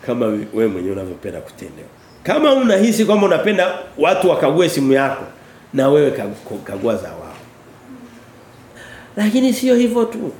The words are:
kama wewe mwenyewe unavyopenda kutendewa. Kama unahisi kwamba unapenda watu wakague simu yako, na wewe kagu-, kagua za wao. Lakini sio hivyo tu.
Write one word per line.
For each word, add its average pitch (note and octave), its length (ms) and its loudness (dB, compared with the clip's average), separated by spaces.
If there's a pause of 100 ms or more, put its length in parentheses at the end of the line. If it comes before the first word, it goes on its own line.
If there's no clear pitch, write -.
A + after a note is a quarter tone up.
kama A#2+ 200 -2 (280)
wewe A2 160 0
mwenyewe F#2+ 240 -6
unavyopenda F#2 480 -10
kutendewa. - 460 -18 (360)
Kama D4+ 300 2
unahisi A3 520 4
kwamba G3+ 220 4
unapenda F#3 460 2 (240)
watu F3+ 320 2
wakague D#3+ 400 2
simu C3+ 240 2
yako, C3+ 300 0 (500)
na C3+ 160 2
wewe D3 220 4
kagu-, G#2 520 -10
kagua - 320 -4
za - 120 -8
wao. - 260 -16 (1800)
Lakini A#3 360 2
sio B3+ 220 2
hivyo A#3+ 300 2
tu. G3+ 340 -8